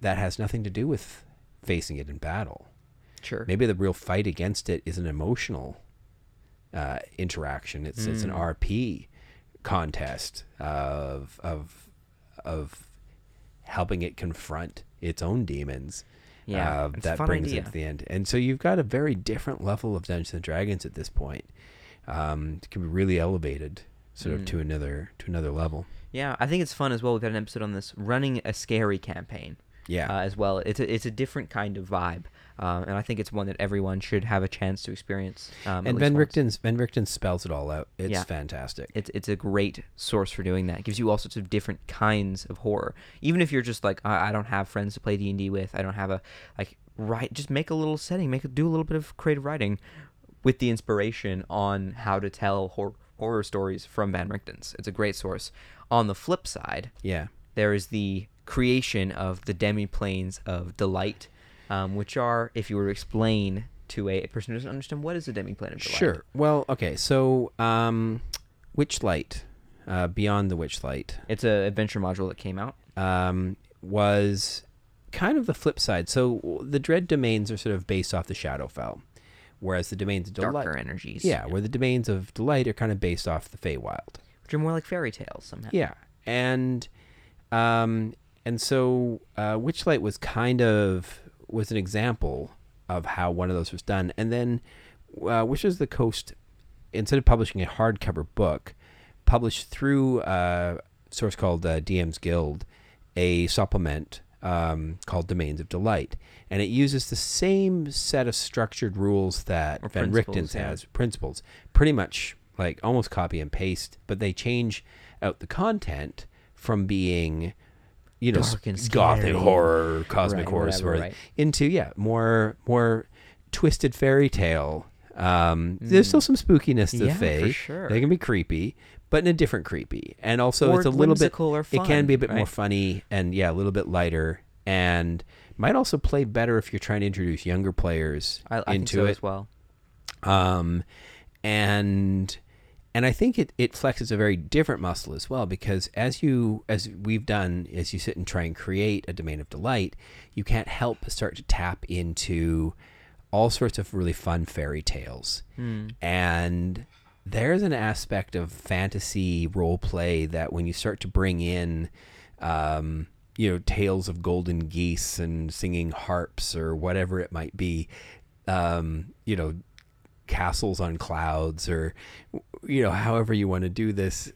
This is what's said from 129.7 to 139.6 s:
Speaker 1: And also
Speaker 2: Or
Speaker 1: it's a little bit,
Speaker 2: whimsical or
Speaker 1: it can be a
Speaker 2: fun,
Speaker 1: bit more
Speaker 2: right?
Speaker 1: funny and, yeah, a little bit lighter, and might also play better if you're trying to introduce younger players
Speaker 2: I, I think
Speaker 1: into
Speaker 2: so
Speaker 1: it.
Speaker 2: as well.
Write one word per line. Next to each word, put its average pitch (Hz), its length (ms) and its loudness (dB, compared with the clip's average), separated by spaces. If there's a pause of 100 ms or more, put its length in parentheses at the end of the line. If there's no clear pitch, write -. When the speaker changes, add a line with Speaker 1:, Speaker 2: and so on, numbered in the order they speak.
Speaker 1:
And 117 180 2
also 123 320 6
Speaker 2:
Or - 40 8
Speaker 1:
it's - 100 6
a 135 40 4
little 151 240 8
bit, 147 60 4
Speaker 2:
whimsical 156 360 4
or 151 40 0
Speaker 1:
it 185 240 2
can 147 220 6
be 139 80 6
a 127 40 8
Speaker 2:
fun, - 20 0
Speaker 1:
bit 120 100 2
more 107 100 0
Speaker 2:
right? 101 80 2
Speaker 1:
funny 98 640 0
and, 92 240 0
yeah, 92 160 4
a - 20 2
little 98 200 2
bit 98 160 0
lighter, 82 540 0 (240)
and 87 580 2 (340)
might 147 180 4
also 247 220 2
play 143 260 2
better 113 320 2
if - 160 -2
you're 101 80 -2
trying 104 200 -2
to 101 60 2
introduce 90 380 -2
younger 92 280 0
players 80 760 0
Speaker 2:
I, 113 100 -2
I - 20 -2
think - 140 0
Speaker 1:
into - 200 -2
Speaker 2:
so 104 80 4
Speaker 1:
it. 104 60 4
Speaker 2:
as - 120 -4
well. 98 260 -4 (760)